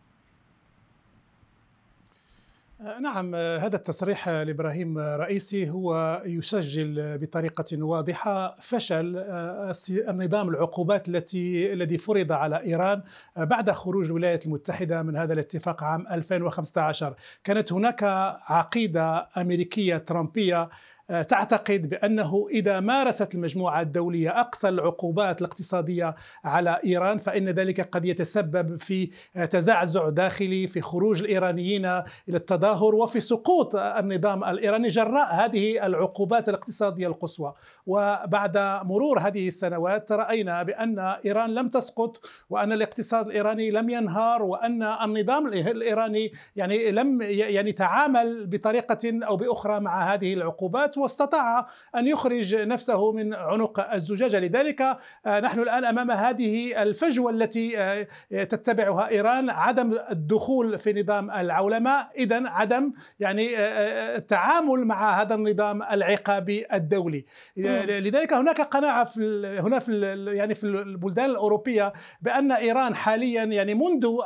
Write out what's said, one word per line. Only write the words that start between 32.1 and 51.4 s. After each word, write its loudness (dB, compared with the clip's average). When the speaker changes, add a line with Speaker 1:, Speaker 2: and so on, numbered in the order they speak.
Speaker 1:
التظاهر 2
وفي 2
سقوط، 2
آه، 0
النظام 0
الإيراني 0
جراء 2
هذه 2
العقوبات 2
الاقتصادية -2
القصوى. -6
وبعد 0
مرور 0
هذه 0
السنوات -2
رأينا -2
بأن -4
إيران -2
لم -2
تسقط، -4
وأن 0
الاقتصاد -2
الإيراني 0
لم 0
ينهار، 2
وأن -2
النظام 0
الإيراني 0
يعني 2
لم 2
ي-، -2
يعني 2
تعامل 2
بطريقة 0
أو 0
بأخرى -2
مع 0
هذه -2
العقوبات، -2
واستطاع 2